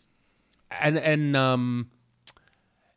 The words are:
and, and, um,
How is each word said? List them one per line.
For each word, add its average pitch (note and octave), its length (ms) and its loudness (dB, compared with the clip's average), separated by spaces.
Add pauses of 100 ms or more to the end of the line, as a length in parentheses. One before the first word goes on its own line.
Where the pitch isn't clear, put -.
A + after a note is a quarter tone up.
(720)
and, D3+ 280 0
and, D3+ 380 0
um, B2 540 0 (1080)